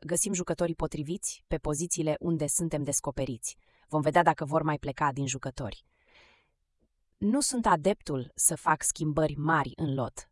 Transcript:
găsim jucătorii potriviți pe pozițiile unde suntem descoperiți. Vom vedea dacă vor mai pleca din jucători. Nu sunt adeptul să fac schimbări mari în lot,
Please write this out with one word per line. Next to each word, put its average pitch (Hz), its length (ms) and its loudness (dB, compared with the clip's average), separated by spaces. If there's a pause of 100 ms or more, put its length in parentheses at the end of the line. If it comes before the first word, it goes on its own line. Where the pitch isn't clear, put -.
găsim 175 280 0
jucătorii 175 420 -2
potriviți 156 720 -6
pe 160 100 -2
pozițiile 156 600 -2
unde 156 280 0
suntem 160 360 -2
descoperiți. 131 720 -4 (300)
Vom 151 140 0
vedea 156 220 4
dacă 160 220 2
vor 156 160 2
mai 151 160 0
pleca 143 340 -2
din 135 160 -2
jucători. - 580 -8 (1300)
Nu 233 240 2
sunt 254 240 0
adeptul 156 680 2
să - 200 2
fac 156 280 2
schimbări 151 540 0
mari 151 380 2
în 135 180 0
lot, 123 380 -4